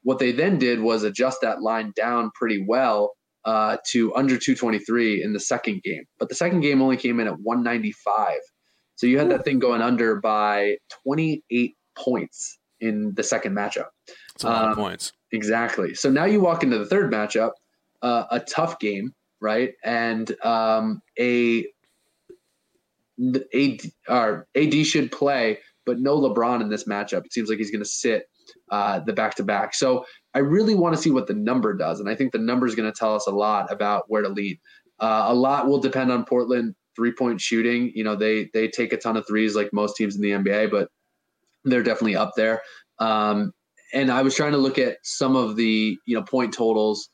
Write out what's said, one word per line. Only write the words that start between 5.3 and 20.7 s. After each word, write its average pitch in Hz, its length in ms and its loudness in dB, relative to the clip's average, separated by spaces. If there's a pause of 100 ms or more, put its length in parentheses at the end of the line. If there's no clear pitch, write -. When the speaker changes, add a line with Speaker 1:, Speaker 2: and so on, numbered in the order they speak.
Speaker 1:
the 101 80 -4
second 113 420 -4
game. 95 220 -8 (120)
But 110 120 -4
the - 60 -8
second 175 260 0
game 143 200 4
only 131 140 4
came 120 240 -2
in 110 80 0
at 90 140 -6
one 117 220 -2
ninety-five. 107 760 -2 (560)
So 120 120 0
you 131 120 6
had 147 100 4
that - 140 2
thing 135 160 2
going 120 220 2
under 117 340 2
by 104 640 0 (260)
twenty-eight 139 720 -2 (220)
points - 600 -6 (200)
in 107 360 -2
the 110 80 -2
second 107 320 -2
matchup. 104 320 -4 (460)
Speaker 2:
That's - 120 -12
a - 20 0
lot 113 160 2
of 110 60 2
Speaker 1:
Um, 110 60 0
Speaker 2:
points. 98 360 -6 (220)
Speaker 1:
Exactly. 110 600 -2
So - 160 0
now 143 140 4
you 208 160 4
walk 170 240 2
into 120 140 2
the 104 80 -2
third 185 260 2
matchup, 110 400 0 (500)
uh, 123 300 0
a 147 80 0
tough 165 400 -4
game, 104 340 -4 (280)
right? 110 320 0 (100)
And, 113 500 -2 (100)
um, 110 580 2 (180)